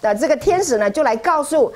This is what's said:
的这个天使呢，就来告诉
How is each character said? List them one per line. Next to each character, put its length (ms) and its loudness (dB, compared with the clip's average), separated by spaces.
的 140 0
这 120 -2
个 100 2
天 280 0
使 140 0
呢， 120 0
就 120 0
来 140 0
告 260 0
诉 340 0